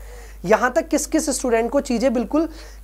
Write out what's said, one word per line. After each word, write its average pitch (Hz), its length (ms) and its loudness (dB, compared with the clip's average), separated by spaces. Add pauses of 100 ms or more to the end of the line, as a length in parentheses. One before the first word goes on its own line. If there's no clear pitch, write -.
(460)
यहां 214 240 4
तक 320 180 0
किस - 180 0
किस 311 240 0
स्टूडेंट 233 400 0
को 277 120 2
चीजें 240 320 2
बिल्कुल 285 320 0 (380)